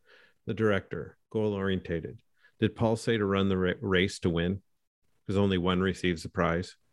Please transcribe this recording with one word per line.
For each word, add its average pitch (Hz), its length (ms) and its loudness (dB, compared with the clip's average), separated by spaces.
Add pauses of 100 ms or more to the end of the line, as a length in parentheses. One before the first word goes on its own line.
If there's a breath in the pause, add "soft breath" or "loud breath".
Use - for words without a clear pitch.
(460 soft breath)
The 113 80 -4
director, 98 640 -2 (100)
goal-orientated. 95 880 -4 (440 soft breath)
Did 107 160 2
Paul 113 200 2
say 113 220 -2
to 104 80 0
run 98 240 2
the 92 80 2
ra-, 90 240 0
race 95 380 0
to 95 100 2
win? 87 320 0 (640)
'Cause 98 100 -4
only 98 220 4
one 90 220 2
receives 90 420 -2
the - 80 -12
prize. 85 460 -2 (160)